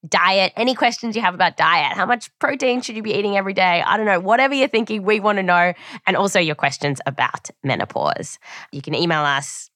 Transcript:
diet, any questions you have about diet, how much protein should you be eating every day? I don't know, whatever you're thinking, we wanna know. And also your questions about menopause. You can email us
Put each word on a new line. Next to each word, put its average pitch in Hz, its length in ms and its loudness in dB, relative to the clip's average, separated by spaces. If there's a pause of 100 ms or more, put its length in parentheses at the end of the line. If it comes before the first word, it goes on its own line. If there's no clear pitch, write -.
diet, 185 480 4
any 247 180 0
questions 233 400 0
you 226 80 -2
have 180 120 2
about 175 220 0
diet, 156 360 2
how 180 140 -2
much 240 320 -2
protein 262 420 0
should 220 160 -10
you 220 60 -8
be 214 120 -4
eating 202 220 0
every 196 160 -2
day? 180 300 2
I - 140 2
don't 214 100 0
know, 190 140 2
whatever 240 340 2
you're 269 140 2
thinking, 220 340 -2
we 214 180 2
wanna 202 220 0
know. 180 320 4 (320)
And 190 100 0
also 196 240 2
your 160 140 0
questions 143 520 -2
about 127 440 -2 (120)
menopause. - 760 -4 (340)
You 143 100 -12
can 151 120 -6
email 156 280 0
us 143 540 -4